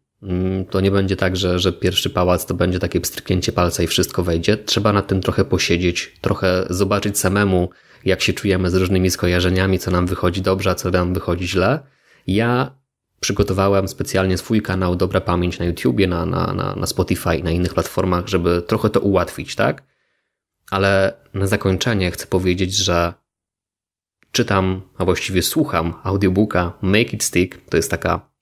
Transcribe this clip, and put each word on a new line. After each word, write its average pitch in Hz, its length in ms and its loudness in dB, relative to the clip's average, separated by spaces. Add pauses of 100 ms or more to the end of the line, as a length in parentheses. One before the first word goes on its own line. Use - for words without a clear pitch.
(220)
Mm, 95 420 -2
to 95 160 -2
nie 95 100 4
będzie 98 260 2
tak, 92 200 0
że, 90 220 0
że 90 140 2
pierwszy - 380 -2
pałac 90 360 2
to 95 80 -4
będzie 90 240 0
takie 85 220 -2
pstryknięcie - 520 -2
palca 87 300 0
i 85 40 2
wszystko - 360 -2
wejdzie. 87 340 0
Trzeba 104 360 0
nad 101 140 0
tym 95 140 0
trochę - 240 0
posiedzieć, 87 760 -2
trochę 92 500 0
zobaczyć 98 480 0
samemu, 95 520 2 (340)
jak 92 180 0
się - 100 2
czujemy 92 380 0
z 90 40 2
różnymi 92 360 2
skojarzeniami, 92 680 2
co - 120 -4
nam 90 160 2
wychodzi 90 360 -2
dobrze, 95 280 0
a 90 40 0
co - 160 -4
nam 90 240 0
wychodzi 90 340 -2
źle. 95 320 0 (460)
Ja 120 580 0 (400)
przygotowałem 98 640 2
specjalnie 95 500 -2
swój 110 240 0
kanał 92 340 0
Dobra 92 240 0
Pamięć 87 380 0
na 87 60 -4
YouTubie, 98 420 0
na, 85 200 -2
na, 87 260 -2
na, 92 240 -4
na 95 100 -4
Spotify, - 560 -2
na 85 80 -2
innych 87 240 0
platformach, 90 540 -2
żeby 87 340 2
trochę 107 280 0
to - 100 2
ułatwić, - 540 -2
tak? 127 280 -2 (880)
Ale 98 460 2 (180)
na 98 120 0
zakończenie 95 640 0
chcę - 160 -10
powiedzieć, 92 500 0
że 87 380 0 (1160)
czytam, 95 500 0 (160)
a 92 60 -2
właściwie 90 380 0
słucham - 600 -2
audiobooka 95 720 2 (100)
Make 104 320 2
It 107 100 -4
Stick. - 460 -2
To - 60 0
jest - 140 0
taka - 400 -2 (120)